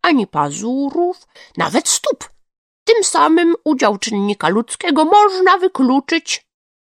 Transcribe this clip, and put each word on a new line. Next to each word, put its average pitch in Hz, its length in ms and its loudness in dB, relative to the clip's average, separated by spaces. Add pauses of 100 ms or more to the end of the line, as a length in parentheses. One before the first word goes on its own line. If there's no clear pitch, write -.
ani 269 260 0
pazurów, 254 1000 -4 (300)
nawet 170 320 -2
stóp. - 400 -6 (580)
Tym 440 160 4
samym 330 600 2
udział 247 340 0
czynnika 202 520 -2
ludzkiego 285 560 -2
można 381 520 4
wykluczyć", 285 880 -2 (380)